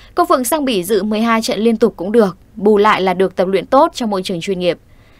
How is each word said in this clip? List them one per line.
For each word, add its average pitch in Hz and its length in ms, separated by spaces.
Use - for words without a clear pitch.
Công 349 120
Phượng 285 160
sang 294 220
Bỉ 214 180
dự 196 200
mười 214 180
hai 226 200
trận - 180
liên 226 180
tục 220 200
cũng 180 140
được, 214 260
bù 208 220
lại 202 240
là 190 120
được 185 220
tập 180 120
luyện 190 180
tốt 302 280
trong 233 160
môi 190 140
trường 180 180
chuyên 185 180
nghiệp. 175 180